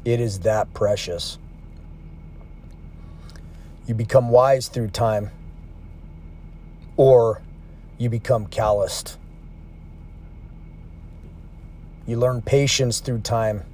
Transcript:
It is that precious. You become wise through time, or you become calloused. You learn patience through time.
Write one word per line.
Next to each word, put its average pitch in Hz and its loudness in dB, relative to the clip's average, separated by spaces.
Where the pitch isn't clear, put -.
It 120 4
is 101 -2
that 107 2
precious. 101 0
You 117 0
become 117 6
wise 127 8
through 113 -2
time, 107 2
or 123 8
you 117 0
become 113 0
calloused. 104 0
You 117 -2
learn 123 2
patience 135 4
through 120 -4
time. 110 0